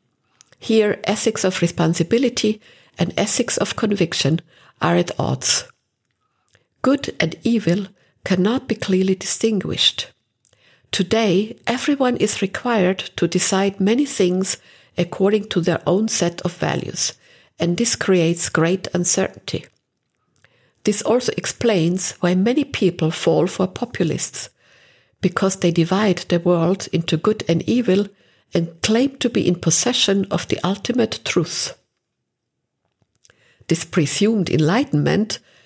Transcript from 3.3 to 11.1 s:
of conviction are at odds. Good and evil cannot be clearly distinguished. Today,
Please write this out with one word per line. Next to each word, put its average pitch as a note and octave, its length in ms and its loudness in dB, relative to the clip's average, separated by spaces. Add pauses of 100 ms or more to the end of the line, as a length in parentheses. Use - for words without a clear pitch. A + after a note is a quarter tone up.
of - 180 -2
conviction E3+ 680 0 (380)
are E3+ 160 0
at F3 240 -2
odds. - 460 -2 (1160)
Good C#4 360 0
and E3 240 -2
evil G3+ 440 0 (380)
cannot A3 440 0
be A3 60 -2
clearly F#3+ 400 0
distinguished. - 920 -2 (840)
Today, G#3+ 680 0 (100)